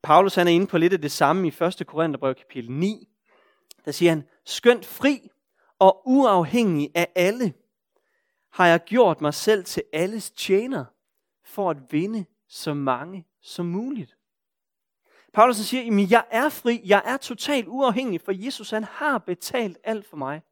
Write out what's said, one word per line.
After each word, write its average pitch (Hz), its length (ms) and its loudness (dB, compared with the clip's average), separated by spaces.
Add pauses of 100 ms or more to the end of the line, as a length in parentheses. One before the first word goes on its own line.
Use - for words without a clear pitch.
Paulus, 180 320 4
han 175 140 2
er 170 40 4
inde 180 140 4
på 185 120 -2
lidt 170 140 2
af 180 80 -2
det 147 120 -6
samme 165 360 0
i - 20 -2
første 170 340 -4
Korintherbrev 143 500 -4
kapitel 120 360 -14
ni. 180 380 -4 (760)
Der 147 80 -8
siger 170 180 4
han, 151 180 -2 (160)
"Skønt 240 420 2
fri - 440 -2 (480)
og 190 300 6
uafhængig 202 840 2
af 175 200 0
alle, 196 400 0 (960)
har 180 160 2
jeg 170 180 4
gjort 208 360 2
mig 147 140 -2
selv 208 300 0
til - 180 -8 (100)
alles 190 380 -4
tjener, 202 540 -2 (580)
for 190 280 -4
at 139 220 -10
vinde 190 320 -4 (240)
så - 260 -8
mange 143 520 -4 (140)
som - 260 -8
muligt." 214 500 -8 (1160)
Paulus, 233 240 6
han 208 80 -6
siger, 254 180 -4
"Jamen, 202 280 0
jeg 233 200 4
er 247 180 0
fri, 240 360 -2
jeg 196 220 4
er 254 100 -4
totalt 254 520 -4
uafhængig, 240 520 -2
for 202 120 -8
Jesus, 196 380 -8
han 220 140 -4
har 285 340 -4
betalt 185 680 -6
alt 214 220 -6
for 165 100 -18
mig." 147 360 -8